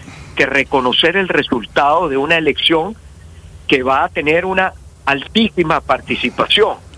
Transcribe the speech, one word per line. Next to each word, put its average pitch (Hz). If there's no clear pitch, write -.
que 143
reconocer 131
el 190
resultado 151
de 135
una 151
elección 160
que 135
va 135
a 185
tener 160
una 185
altísima 160
participación. 135